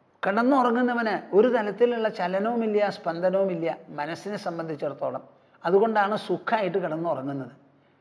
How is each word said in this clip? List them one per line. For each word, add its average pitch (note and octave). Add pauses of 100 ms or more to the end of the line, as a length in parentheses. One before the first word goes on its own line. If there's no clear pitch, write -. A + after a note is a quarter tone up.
(220)
കിടന്നുറങ്ങുന്നവന് A#3
ഒരു A3+
തരത്തിലുള്ള A3+
ചലനവുമില്ല, G#3
സ്പന്ദനവുമില്ല F3 (100)
മനസ്സിനെ D#3
സംബന്ധിച്ചിടത്തോളം. D3+ (420)
അതുകൊണ്ടാണ് G3+
സുഖമായിട്ട് G3
കിടന്നുറങ്ങുന്നത്. C#3+ (500)